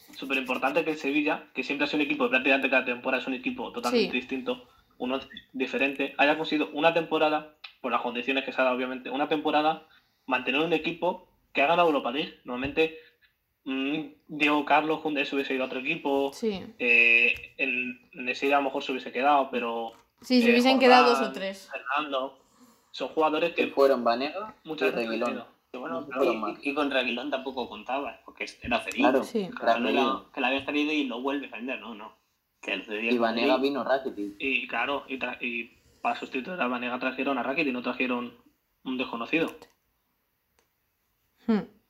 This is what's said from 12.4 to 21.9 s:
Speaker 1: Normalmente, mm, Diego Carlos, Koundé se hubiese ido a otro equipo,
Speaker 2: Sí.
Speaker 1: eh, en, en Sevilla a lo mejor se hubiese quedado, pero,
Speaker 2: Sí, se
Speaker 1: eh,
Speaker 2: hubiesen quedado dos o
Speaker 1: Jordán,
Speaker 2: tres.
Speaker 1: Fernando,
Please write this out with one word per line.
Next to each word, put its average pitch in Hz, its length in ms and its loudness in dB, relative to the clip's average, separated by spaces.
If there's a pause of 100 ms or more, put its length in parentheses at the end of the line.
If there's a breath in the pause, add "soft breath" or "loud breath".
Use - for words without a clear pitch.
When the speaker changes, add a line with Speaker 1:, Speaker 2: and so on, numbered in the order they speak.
Speaker 1:
Normalmente, 139 540 -2 (680 soft breath)
mm, 135 360 -2 (280)
Diego 147 360 2
Carlos, 151 360 2
Koundé 147 240 -2
se 143 120 -8
hubiese 139 180 -2
ido 127 100 0
a - 20 -6
otro 131 140 -6
equipo, 139 520 0
Speaker 2:
Sí. 208 300 -4 (160)
Speaker 1:
eh, - 800 4
en, 123 540 -4
en 127 220 -6
Sevilla 139 220 2
a 143 40 6
lo 143 60 -2
mejor 139 160 -2
se 139 100 -4
hubiese 127 200 -6
quedado, 135 380 4
pero, 117 420 -4 (300)
Speaker 2:
Sí, 254 200 4
se 233 60 6
Speaker 1:
eh, 233 40 8
Speaker 2:
hubiesen 247 260 6
quedado 247 260 10
dos 240 100 6
o - 40 2
Speaker 1:
Jordán, - 160 0
Speaker 2:
tres. 196 360 -8
Speaker 1:
Fernando, 139 680 -4 (520)